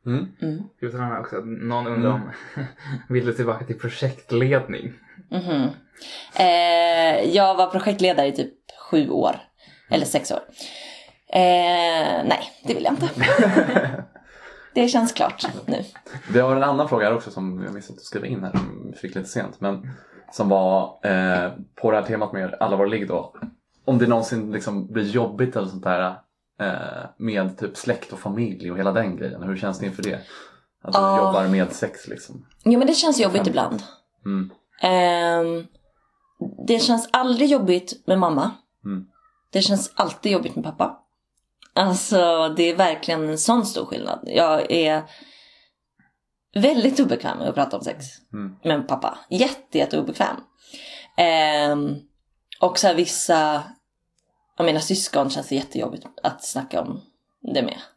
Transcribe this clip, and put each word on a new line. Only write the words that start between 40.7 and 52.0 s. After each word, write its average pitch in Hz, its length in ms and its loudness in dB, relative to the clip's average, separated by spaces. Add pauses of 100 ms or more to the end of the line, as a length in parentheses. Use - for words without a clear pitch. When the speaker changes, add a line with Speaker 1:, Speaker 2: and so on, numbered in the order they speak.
Speaker 2:
Alltså, 175 840 4
det 170 140 4
är 165 60 -2
verkligen 160 520 0
en 156 100 -4
sån 233 280 2
stor - 200 -6
skillnad. 50 400 -6
Jag 156 460 2
är 156 300 2 (1500)
väldigt 262 460 4
obekväm - 380 0
med - 100 -2
att - 60 -4
prata - 220 0
om - 80 -10
sex 139 200 -10 (280)
Speaker 1:
Mm. 101 320 -10
Speaker 2:
med 147 240 0
pappa. - 300 -4 (120)
Jätte, - 480 -2
jätteobekväm. 151 580 -2 (800)
Ehm, 147 800 2 (640)